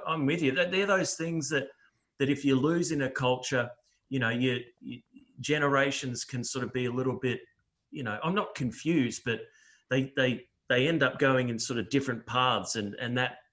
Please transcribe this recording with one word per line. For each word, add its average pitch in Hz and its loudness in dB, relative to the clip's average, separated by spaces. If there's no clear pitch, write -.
I'm 156 0
with 160 2
you. 135 2
That, 175 0
they're 190 2
those 190 2
things 165 -4
that, 143 0
that 139 2
if 139 -2
you 135 6
lose 165 2
in 143 0
a 131 -2
culture, 127 0
you 135 -2
know, 113 2
you, 123 0
you, 123 -12
generations 139 0
can 123 -6
sort 123 -4
of 117 -8
be 127 -2
a 120 -2
little 127 -2
bit, 123 -2
you 147 -10
know, 110 -4
I'm 170 0
not 202 -2
confused, 135 0
but 113 -4
they, 135 0
they, 127 0
they 127 4
end 160 2
up 131 0
going 131 4
in 117 -4
sort 117 -4
of 113 -4
different 135 0
paths, 120 0
and, 101 -4
and 120 -4
that, 127 -2